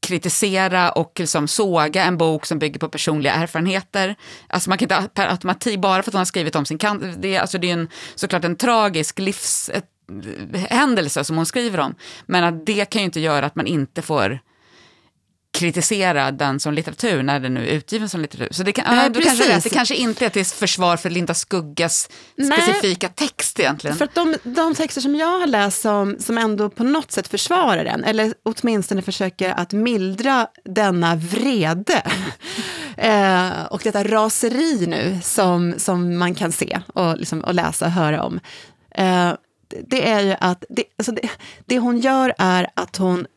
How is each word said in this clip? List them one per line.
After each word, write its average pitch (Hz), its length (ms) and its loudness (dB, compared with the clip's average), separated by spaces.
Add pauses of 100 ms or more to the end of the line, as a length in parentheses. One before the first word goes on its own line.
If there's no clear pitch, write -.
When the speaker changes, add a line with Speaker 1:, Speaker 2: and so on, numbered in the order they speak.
Speaker 1:
kritisera 185 840 0
och 160 280 -2
liksom 156 280 0
såga 175 560 2
en 180 140 2
bok 160 280 2
som 160 140 -4
bygger 147 200 -2
på 156 100 -4
personliga 151 440 0
erfarenheter. 190 800 -2 (320)
Alltså 185 220 -4
man 190 80 2
kan - 80 2
inte 190 280 0
per 196 180 2
automatik, 185 480 -2
bara 190 240 2
för - 60 -2
att 208 40 -8
hon 196 60 2
har 185 60 2
skrivit 160 300 -2
om 147 100 0
sin 156 120 -6
kan-, 190 440 -2
det, 190 160 -2
alltså 185 200 -2
det 175 120 0
är 175 40 0
en, 170 140 -2 (280)
såklart 185 280 -2
en 175 120 0
tragisk 208 640 2
livs-, - 540 -2
ett, 180 120 -4 (840)
händelse 226 540 2
som 160 140 -2
hon 165 80 2
skriver 233 340 -2
om. 135 160 -2 (300)
Men 180 180 2
att 165 220 -2
det 214 240 0
kan 214 120 -2
ju 196 40 0
inte 165 140 -4
göra 147 260 2
att 147 100 -6
man 160 120 -2
inte 165 340 -2
får 135 380 0 (1120)
kritisera 170 800 0
den 139 280 -2
som 151 140 -2
litteratur 160 500 -2
när 139 160 0
den 127 140 -4
nu 120 140 -2
är - 40 0
utgiven 208 380 -2
som 175 120 -4
litteratur. - 320 -6
Så 180 100 -4
det 196 80 0
kan, - 140 -4 (100)
Speaker 2:
Nej, 254 80 6
Speaker 1:
ja, 277 60 4
du 240 120 0
kanske 330 220 4
har 349 40 6
rätt. 226 80 6
Speaker 2:
precis. 185 160 0
Speaker 1:
Det - 60 0
kanske 233 180 2
inte 233 300 0
är - 40 2
till 190 160 0
försvar 180 520 2
för 185 120 -4
Linda 170 240 -2
Skuggas 165 760 -2 (260)
Speaker 2:
Nej. 285 260 2
Speaker 1:
specifika 202 480 2
text - 500 -4
egentligen. 147 380 0
Speaker 2:
För 285 80 2
att - 100 -8
de, 339 280 2
de 311 320 0
texter 285 260 -2
som 277 140 2
jag 339 240 2
har 349 80 0
läst 202 340 2
som, 202 380 2
som 233 180 -2
ändå 214 320 0
på 233 140 -4
något 285 280 0
sätt - 160 -4
försvarar 220 580 0
den, - 180 -4
eller 220 300 2 (120)
åtminstone 214 560 0
försöker 185 520 -4
att - 200 -4
mildra 220 720 0 (180)
denna 180 500 2
vrede, 196 880 0 (500)
<laughs> 330 460 -10
eh, 190 720 2
och - 140 -6
detta 202 200 0
raseri 220 840 2
nu 175 360 -2
som, 175 540 2
som 175 400 0
man 175 180 0
kan 170 160 -2
se - 280 -2 (140)
och, 165 240 0
liksom, - 260 -6
och - 100 -2
läsa 165 320 0
och 165 60 0
höra 156 320 0
om. 175 160 -4 (560)
Eh, 180 380 2 (360)
det, - 180 -12
det 254 220 0
är 214 120 4
ju 196 180 2
att 180 300 0
det, - 140 -2 (140)
alltså 220 140 -2
det, 214 180 -4 (360)
det 247 140 2
hon 240 200 2
gör 262 380 2
är 180 360 2
att - 240 -6
hon 180 280 2 (120)